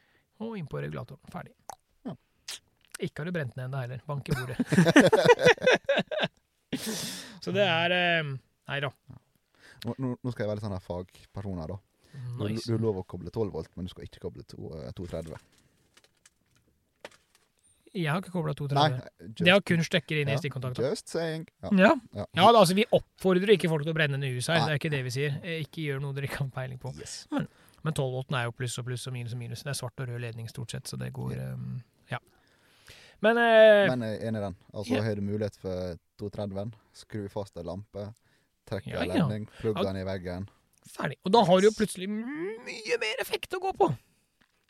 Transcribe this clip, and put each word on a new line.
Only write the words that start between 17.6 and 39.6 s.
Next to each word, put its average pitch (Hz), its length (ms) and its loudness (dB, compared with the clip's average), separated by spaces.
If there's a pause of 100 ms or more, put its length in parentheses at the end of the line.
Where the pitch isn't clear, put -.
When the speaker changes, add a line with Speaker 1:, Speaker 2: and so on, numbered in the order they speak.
Speaker 1:
Jeg 170 160 -2
har 156 160 0
ikke 185 80 -14
koblet 156 240 -4
to 143 160 -6
tredve. 143 300 4
Speaker 2:
Nei, - 320 -18
just - 100 -6
Speaker 1:
Det 175 80 8
har 196 160 8
kun 170 160 2
stekker 151 380 0
inn 143 100 -2
i 143 60 2
Speaker 2:
Ja, - 20 2
Speaker 1:
stikkontakten. 127 540 -4
Speaker 2:
just - 180 -8
saying. 160 360 -4 (160)
Ja. - 100 -4
Speaker 1:
Ja. 196 200 8 (220)
Speaker 2:
Ja. 104 200 -6
Speaker 1:
Ja, 170 180 6
da, 226 80 10
altså, 185 160 8
vi 208 160 4
oppfordrer 185 640 4
ikke 170 120 2
folk 156 140 0
til 165 100 -4
å 156 40 -2
brenne 143 240 2
ned 135 160 -2
huset 123 180 -2
her. 160 60 4
Speaker 2:
Nei. 151 80 2
Speaker 1:
Det 151 60 0
er 135 40 0
ikke 160 160 -4
det 135 100 0
vi 127 60 -6
sier. 143 320 -2
Eh, 165 220 -6
ikke - 240 -10
gjør 135 120 -4
noe 139 140 -6
dere 139 140 -4
ikke - 160 -8
har 131 100 -8
peiling 127 240 -8
på. 131 220 -12
Speaker 2:
Yes. - 160 -14 (160)
Speaker 1:
Men, 277 160 -2 (340)
men 156 120 -4
tolv 131 200 -2
volten 131 240 -6
er 120 80 0
jo 117 80 -6
pluss 123 240 -8
og 120 80 -8
pluss 123 220 -8
og 127 80 -8
minus 120 180 -8
og 123 80 -8
minus. 117 220 -12
Det 143 80 -6
er - 80 -6
svart - 180 -10
og 135 100 -6
rød 120 140 -8
ledning 113 260 -10
stort - 220 -12
sett, 131 160 -10
så 64 140 -10
det 64 120 -8
går, 64 220 -8
Speaker 2:
Ja. 65 160 -8
Speaker 1:
ehm, 123 300 -10 (320)
ja. 123 60 -6 (1040)
Men, 226 160 4
eh, 220 520 10
Speaker 2:
Men 127 160 0
jeg 107 140 -4
er 110 80 -4
enig 110 100 -2
i 101 80 -2
den. 92 100 -6 (160)
Altså, 104 220 -4
Speaker 1:
ja. 104 80 2
Speaker 2:
har 110 140 0
du 101 60 -2
mulighet 101 340 -4
for 92 400 -6 (200)
to 101 140 -10
tredve, 104 380 -6 (260)
skru 104 340 -10
fast 98 280 -10
en 85 100 -10
lampe, 101 400 -10 (640)
trekk 98 160 -8
Speaker 1:
Ja, - 160 -6
Speaker 2:
en 170 60 -4
Speaker 1:
ja. - 60 -4 (120)
Speaker 2:
ledning, 107 220 -4 (100)
plugg 110 180 -2